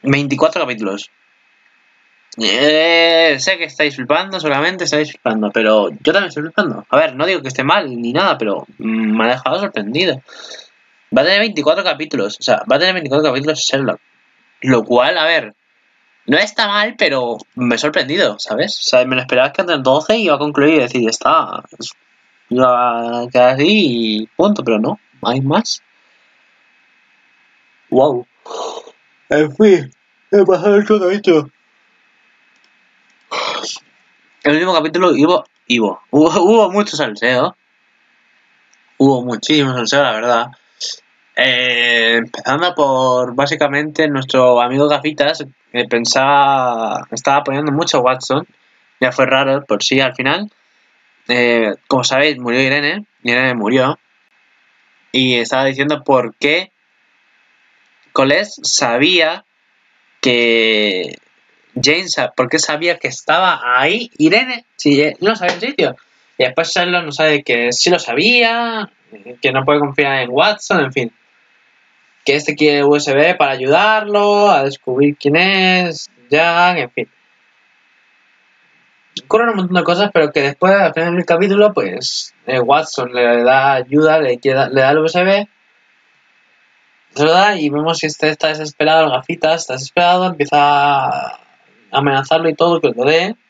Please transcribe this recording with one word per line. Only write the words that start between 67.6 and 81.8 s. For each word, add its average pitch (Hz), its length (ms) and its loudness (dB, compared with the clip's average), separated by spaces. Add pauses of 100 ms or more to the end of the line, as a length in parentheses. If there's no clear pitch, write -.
sí - 180 0
lo 131 80 2
sabía, 226 920 -2 (540)
que 135 80 0
no 135 140 -2
puede 147 160 2
confiar 135 420 -2
en 120 80 -6
Watson, 180 540 0
en 135 80 -6
fin. 120 200 -4 (1120)
Que 139 120 2
este 147 180 -4
quiere 147 240 2
el 143 60 2
U 147 100 4
S 143 180 -2
B 156 220 2
para 143 160 0
ayudarlo 208 1000 2
a 151 140 4
descubrir 139 540 -2
quién 143 180 0
es, 185 720 0 (220)
Jack, 170 480 2
en 123 140 -6
fin. - 180 -8 (2250)
Ocurren 226 240 2
un 214 80 -2
montón 185 180 -2
de 175 80 2
cosas, 175 320 0
pero 151 160 2
que 151 100 0
después, 143 320 0
al 196 220 2
final 170 220 -2
del 170 100 -2
capítulo, 196 480 2
pues, - 580 -6 (140)